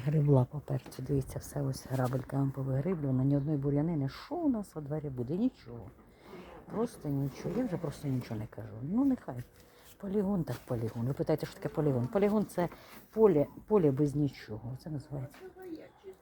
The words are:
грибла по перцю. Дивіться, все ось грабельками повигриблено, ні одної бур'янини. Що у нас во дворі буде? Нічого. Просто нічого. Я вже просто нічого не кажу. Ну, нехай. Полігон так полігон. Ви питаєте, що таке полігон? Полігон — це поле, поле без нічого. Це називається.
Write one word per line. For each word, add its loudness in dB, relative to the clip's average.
грибла 6
по -8
перцю. -6
Дивіться, -2
все -6
ось -4
грабельками 0
повигриблено, 0
ні 4
одної 0
бур'янини. 0
Що -10
у 0
нас -2
во -8
дворі -6
буде? -4
Нічого. -4
Просто -4
нічого. -2
Я 0
вже -2
просто -6
нічого -2
не -6
кажу. -12
Ну, 2
нехай. 0
Полігон 2
так -2
полігон. -2
Ви 0
питаєте, 0
що -14
таке -8
полігон? 2
Полігон — 2
це 0
поле, 8
поле 6
без 2
нічого. -2
Це -12
називається. -8